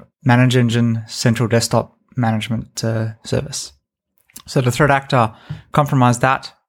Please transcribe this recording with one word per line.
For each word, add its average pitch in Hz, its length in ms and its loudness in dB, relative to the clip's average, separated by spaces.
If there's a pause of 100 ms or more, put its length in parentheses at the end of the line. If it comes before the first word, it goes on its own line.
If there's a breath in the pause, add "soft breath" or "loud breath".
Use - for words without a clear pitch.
(240)
Manage 123 320 4
Engine 117 500 2
central 117 400 0
desktop 113 480 0 (220)
management, 113 640 -4
uh, 113 260 -4 (140)
service. - 520 -6 (720)
So 147 160 0
the 123 100 0
threat 143 180 2
actor 135 440 0 (380 loud breath)
compromised 127 500 2
that, 135 320 -2 (140)